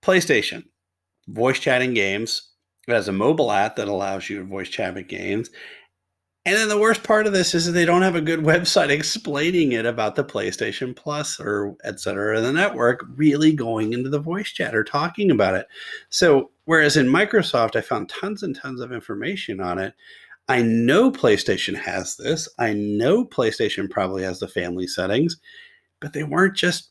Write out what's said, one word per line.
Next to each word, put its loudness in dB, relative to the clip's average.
PlayStation, 0
voice 0
chatting 0
games. -2
It -2
has 0
a -2
mobile 2
app 2
that -4
allows -4
you -8
to -12
voice -10
chat -6
at -12
games. -6
And 2
then 2
the 2
worst 4
part 4
of 0
this 2
is 2
that -2
they 4
don't 6
have 4
a 0
good -2
website 4
explaining 0
it 0
about -2
the -2
PlayStation -6
Plus -8
or -4
et -10
cetera -2
the 0
network 0
really 4
going -2
into -4
the -2
voice -6
chat -6
or 2
talking 0
about 4
it. -4
So 4
whereas 4
in 6
Microsoft, 2
I 0
found -6
tons -8
and -6
tons -12
of -12
information -8
on -4
it. -6
I 2
know 4
PlayStation 2
has -8
this. -4
I 0
know 2
PlayStation -2
probably -2
has -4
the -8
family -4
settings, 0
but -12
they -6
weren't 0
just -2